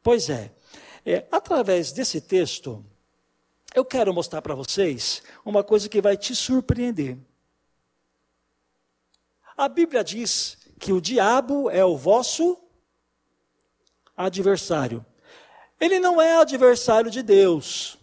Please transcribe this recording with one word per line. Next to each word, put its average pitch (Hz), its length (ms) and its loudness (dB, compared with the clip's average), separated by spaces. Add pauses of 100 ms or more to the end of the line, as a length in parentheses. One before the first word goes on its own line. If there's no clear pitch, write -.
Pois 226 280 0
é, 110 240 -8 (520)
é, 180 240 -2
através 208 640 -2
desse 170 300 -6
texto, 131 640 -4 (880)
eu 262 120 0
quero 226 280 -2
mostrar 165 280 -6
pra 151 120 -8
vocês 135 720 -4 (220)
uma 208 180 0
coisa 208 240 2
que 208 140 0
vai 202 160 2
te 240 180 -8
surpreender. 226 840 -2 (2500)
A 277 140 -2
Bíblia 302 340 0
diz 196 540 -6 (200)
que - 140 -6
o 185 80 2
diabo 240 720 0
é 190 160 2
o 175 100 2
vosso 247 600 0 (1600)
adversário. 175 880 -2 (760)
Ele 359 220 2
não 359 200 2
é 330 140 4
adversário 247 760 4
de 233 140 -8
Deus. 196 800 2